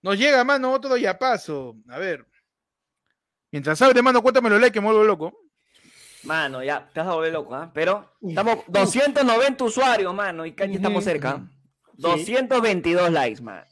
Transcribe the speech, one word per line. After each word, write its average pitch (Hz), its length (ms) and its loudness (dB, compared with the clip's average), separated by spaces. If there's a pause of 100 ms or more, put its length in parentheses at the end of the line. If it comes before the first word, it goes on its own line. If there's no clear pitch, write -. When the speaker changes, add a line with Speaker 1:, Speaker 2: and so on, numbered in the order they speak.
Speaker 1:
Nos 196 160 0
llega, 262 260 4
mano, 262 280 0
otro 269 260 -2
yapazo. 185 760 -4 (120)
A 123 100 -14
ver. 165 260 -8 (1300)
Mientras 151 320 -4
abre, 254 200 6
mano, 247 200 4
cuéntame 240 280 2
los 208 100 4
likes, 240 140 4
que 214 60 -2
me 202 80 -2
vuelvo 220 140 4
loco. 180 300 0 (920)
Speaker 2:
Mano, 139 380 -4
ya, 139 300 -6
te 160 80 -8
vas 175 80 -4
a 180 60 -2
volver 160 180 -2
loco, 147 220 -8
¿ah? 165 180 -12
Pero 185 480 -2
Speaker 3:
Uf. 190 100 -10
Speaker 2:
estamos 214 260 0
Speaker 3:
Uf. - 120 -16
Speaker 2:
doscientos 247 560 2
noventa 254 400 2
usuarios, 220 480 0
mano, 185 320 -6
y 165 80 -12
casi 196 220 -6
estamos 202 280 -2
Speaker 3:
Ujú, 202 80 -2
Speaker 2:
cerca. 139 260 -4
Speaker 3:
ujú. - 100 -16 (500)
Sí. 131 60 -16
Speaker 2:
Doscientos 214 580 0
veintidós 180 500 2
likes, 131 300 0
man. 104 320 -16